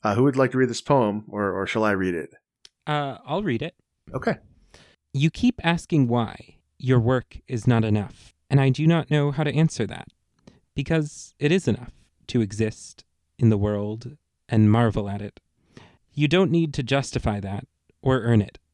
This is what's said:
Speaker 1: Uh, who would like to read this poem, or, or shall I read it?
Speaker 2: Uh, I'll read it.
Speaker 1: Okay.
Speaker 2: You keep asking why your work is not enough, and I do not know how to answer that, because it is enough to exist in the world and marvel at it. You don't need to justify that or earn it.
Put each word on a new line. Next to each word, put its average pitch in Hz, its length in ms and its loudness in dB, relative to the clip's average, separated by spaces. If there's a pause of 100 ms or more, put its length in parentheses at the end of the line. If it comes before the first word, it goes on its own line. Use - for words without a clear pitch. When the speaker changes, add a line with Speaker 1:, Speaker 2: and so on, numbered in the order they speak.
Speaker 1:
Uh, 104 100 0
who 117 100 2
would 135 140 2
like 131 140 2
to 127 80 -2
read 127 100 2
this 117 120 -8
poem, 107 460 0
or, 101 240 -4
or 95 140 -4
shall 110 180 -2
I 107 80 2
read 95 220 0
it? 80 160 -6 (560)
Speaker 2:
Uh, 143 400 -6
I'll 165 180 -4
read 127 200 -2
it. 165 100 -12 (400)
Speaker 1:
Okay. 165 220 -4 (760)
Speaker 2:
You 147 200 2
keep - 320 0
asking 165 440 0
why 117 500 -4 (200)
your 127 220 2
work 120 380 -2 (100)
is 120 180 -6
not 120 180 4
enough, 104 520 -4 (120)
and 139 140 2
I 135 80 2
do 143 160 0
not 165 240 2
know 147 220 2
how 151 120 -4
to 143 120 -2
answer 151 320 0
that, - 220 -12 (640)
because 151 640 -4
it 147 120 0
is 185 160 0
enough - 260 -4 (340)
to 120 140 0
exist 110 640 -6 (320)
in 117 120 4
the 107 80 4
world 104 600 -4 (320)
and 107 220 6
marvel 107 360 2
at 101 140 -8
it. - 180 -14 (720)
You 147 160 0
don't 170 240 4
need 165 220 0
to 147 100 -4
justify 123 560 -2
that 98 260 -8 (360)
or 131 200 2
earn 113 200 4
it. - 180 -6 (140)